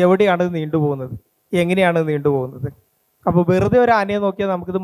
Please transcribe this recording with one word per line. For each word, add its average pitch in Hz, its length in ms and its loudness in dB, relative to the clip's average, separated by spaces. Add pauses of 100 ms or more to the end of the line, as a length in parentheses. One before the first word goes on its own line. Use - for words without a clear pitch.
എവിടെയാണ് 185 420 4
ഇത് 175 120 -4
നീണ്ടുപോകുന്നത്? 147 560 -4 (480)
എങ്ങനെയാണ് 175 380 2
ഇത് 160 120 -2
നീണ്ടുപോകുന്നത്? 135 560 -2 (600)
അപ്പോൾ 175 220 4
വെറുതെ 196 340 2
ഒരു 233 140 2
ആനയെ 202 260 -2
നോക്കിയാൽ 196 300 -4
നമുക്കിത് 180 300 -6